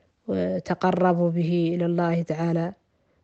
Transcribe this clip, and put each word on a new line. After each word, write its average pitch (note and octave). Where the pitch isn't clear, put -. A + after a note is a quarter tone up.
وتقرب F3+
به E3+
إلى F3
الله E3+
تعالى، E3